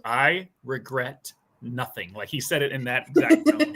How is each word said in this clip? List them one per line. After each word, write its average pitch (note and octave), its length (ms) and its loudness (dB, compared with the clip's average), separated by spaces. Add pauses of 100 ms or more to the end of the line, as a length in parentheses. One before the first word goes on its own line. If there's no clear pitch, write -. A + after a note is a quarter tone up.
I D3 420 2 (160)
regret C3 680 -6 (300)
nothing. A#2+ 520 -8
Like, G2+ 160 -8
he D3+ 120 -6
said D3 200 0
it C#3 100 0
in C3+ 140 -6
that B2 240 -2
exact D#4+ 380 4
tone. D4+ 280 2